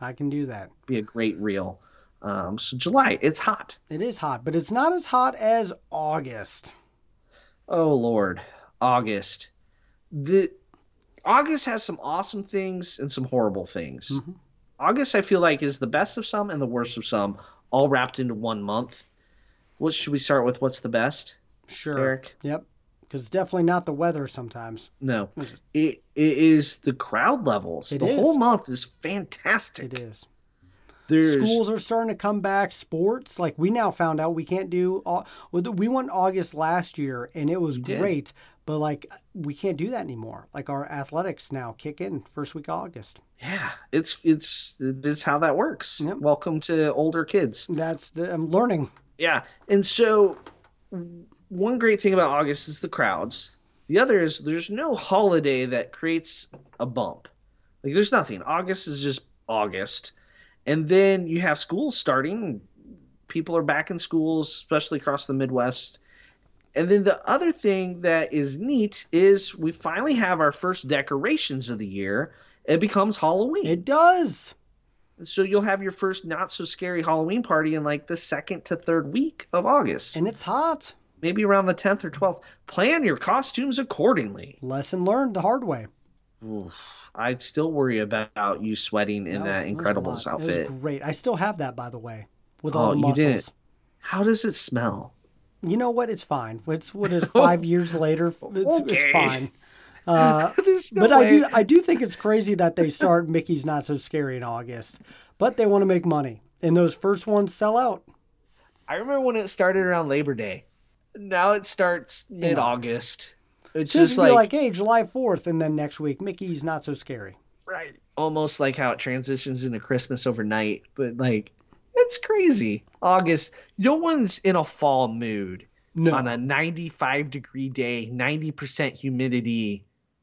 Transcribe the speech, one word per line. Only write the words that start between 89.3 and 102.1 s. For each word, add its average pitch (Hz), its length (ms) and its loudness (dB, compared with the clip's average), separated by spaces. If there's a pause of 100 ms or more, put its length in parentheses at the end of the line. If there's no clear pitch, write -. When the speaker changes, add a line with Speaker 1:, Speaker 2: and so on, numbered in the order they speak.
Speaker 1:
That 95 200 -2
Speaker 2:
that 98 80 -6
Speaker 1:
was, - 20 -6
that 127 200 0
was - 0 -
a - 60 -2
Speaker 2:
Incredibles - 40 -6
Speaker 1:
lot. 80 140 -6
It - 80 -6 (240)
Speaker 2:
outfit. 85 200 -2
Speaker 1:
was 131 100 -12
great. 143 220 -6
I 151 100 -6
still 226 240 -2
have 190 220 -2
that, 131 160 -6
by 120 140 -10
the 120 80 -14
way, 113 300 -14 (340)
with 151 140 -4
Speaker 2:
Oh, 156 40 0
Speaker 1:
all 107 120 4
the - 60 2
Speaker 2:
you 147 60 4
Speaker 1:
muscles. 135 120 4
Speaker 2:
didn't. 143 360 2 (480)
How 196 240 -2
does 220 200 4
it 214 80 0
smell? 117 640 -4 (500)
Speaker 1:
You 180 140 0
know 247 140 0
what? 233 180 0
It's 196 160 -6
fine. 113 420 -6
It's 160 260 -6
what 196 200 -2
Speaker 2:
<laughs> - 0 -
Speaker 1:
is 165 100 2
five 180 400 6
years 170 320 2
later. 156 320 2
It's, - 160 -6
Speaker 2:
Okay. 208 520 0
Speaker 1:
it's 143 180 4
fine. 135 360 2 (560)
Uh, 160 520 6
Speaker 2:
<laughs> 381 80 4
There's 370 280 4
no 202 80 4
Speaker 1:
but 233 120 8
I 262 140 10
do, 294 160 10
Speaker 2:
way. - 100 0
Speaker 1:
I 226 100 6
do 330 180 8
think 339 200 2
it's 196 160 -4